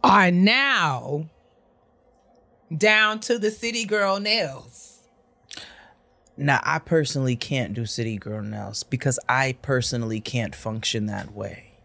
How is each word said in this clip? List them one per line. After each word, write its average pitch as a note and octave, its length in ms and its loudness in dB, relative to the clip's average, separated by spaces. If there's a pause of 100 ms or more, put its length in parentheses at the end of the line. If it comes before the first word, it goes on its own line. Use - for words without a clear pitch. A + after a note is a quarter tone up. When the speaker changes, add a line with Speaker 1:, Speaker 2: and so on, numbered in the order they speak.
Speaker 1:
are G3 240 8
now F3 960 2 (1500)
down G#3+ 440 4
to A#3 180 0
the G#3+ 120 0
city A#3 340 -4
girl G3+ 360 0
nails. F#3 800 -6 (1400)
Speaker 2:
Now, C#3+ 260 2
I D3+ 180 0
personally C3+ 560 0
can't B2 360 -4
do A2+ 140 -6
city A2+ 320 -4
girl G#2+ 240 -8
nails G#2 400 -8
because B2+ 360 -2 (100)
I C3 340 2
personally A#2 580 -2
can't A2+ 340 -4
function A2 520 -4
that G2+ 260 -8
way. G2+ 400 -12 (120)